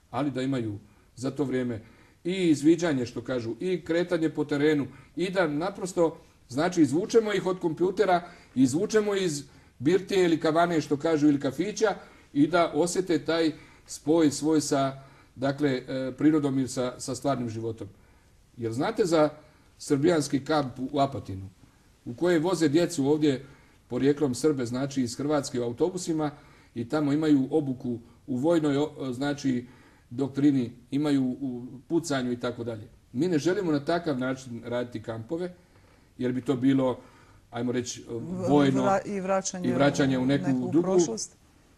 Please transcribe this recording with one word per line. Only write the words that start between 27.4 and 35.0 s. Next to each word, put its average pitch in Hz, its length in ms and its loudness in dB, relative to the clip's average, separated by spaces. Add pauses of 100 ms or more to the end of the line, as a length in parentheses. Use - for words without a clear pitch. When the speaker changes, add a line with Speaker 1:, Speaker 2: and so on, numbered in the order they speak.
Speaker 1:
obuku 131 480 -2 (280)
u 127 100 -4
vojnoj, 151 400 2
o, 147 360 -4
znači, 135 540 -2 (440)
doktrini, 135 600 0 (180)
imaju 139 340 0
u 123 420 -6 (220)
pucanju 135 440 -2
i 120 80 -4
tako 117 240 -4
dalje. 110 240 -10 (240)
Mi 147 160 0
ne 160 100 2
želimo 175 340 0
na 139 120 -2
takav 165 340 -2
način 123 460 -6
raditi 120 380 -6